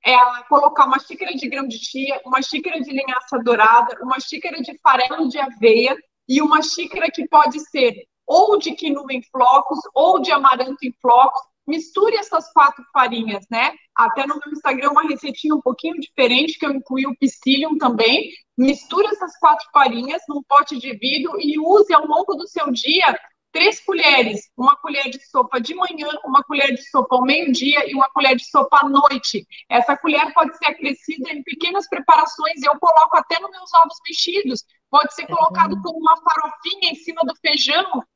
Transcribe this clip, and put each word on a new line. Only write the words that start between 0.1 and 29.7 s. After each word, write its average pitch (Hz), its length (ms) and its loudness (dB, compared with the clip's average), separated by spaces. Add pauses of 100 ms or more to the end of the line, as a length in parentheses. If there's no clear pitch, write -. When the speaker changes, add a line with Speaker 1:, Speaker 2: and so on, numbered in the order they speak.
Speaker 1:
colocar 294 380 4
uma 262 120 0
xícara 349 340 -10
de 269 160 -10
grão 277 200 -8
de 226 100 -12
chia, 269 480 -8
uma 262 160 0
xícara 320 380 -8
de 262 100 -10
linhaça 262 480 -6
dourada, 233 640 4
uma 262 160 -4
xícara 302 420 -12
de 269 200 -12
farelo 262 480 2
de 294 100 -8
aveia 240 580 2 (320)
e 269 140 2
uma - 180 4
xícara - 480 -6
que - 200 -8
pode 302 320 4
ser 254 340 -2 (320)
ou 403 320 4
de - 140 -6
quinoa 277 400 -6
em 262 180 -8
flocos 254 480 2 (160)
ou 349 260 4
de 349 120 -2
amaranto 269 500 0
em 254 180 -8
flocos. 254 400 4 (280)
Misture 392 480 -2
essas 381 360 -6
quatro 277 400 2
farinhas, 226 560 -2
né? 233 240 -2 (220)
Até 254 320 0
no 294 180 -6
meu 294 80 -12
Instagram 285 380 -2
uma 294 120 4
receitinha 302 520 -6
um 277 60 -2
pouquinho 320 400 -6
diferente, 269 580 -2
que - 80 -6
eu 277 60 -4
incluí 269 340 -6
o 262 120 -8
psyllium 277 600 -2
também. 247 500 0 (300)
Misture 311 480 0
essas 415 320 -8
quatro 302 340 0
farinhas 262 560 0
num 285 140 -10
pote 285 360 2
de 240 180 -10
vidro 269 420 -4
e 302 220 -2
use 359 340 4
ao 311 120 4
longo 339 280 -2
do 320 140 -12
seu 294 240 -6
dia 294 440 0 (360)
três 370 320 0
colheres, 277 720 0
uma 254 200 4
colher 277 340 -6
de 269 160 -16
sopa 254 340 -2
de 285 140 -10
manhã, 349 340 -6 (160)
uma 269 180 0
colher 277 320 -2
de - 140 -12
sopa - 280 0
ao 247 60 2
meio-dia 277 680 0
e 277 60 -10
uma 269 140 2
colher 269 260 2
de 240 120 -6
sopa 277 360 4
à 277 60 0
noite. 277 580 0 (220)
Essa - 280 2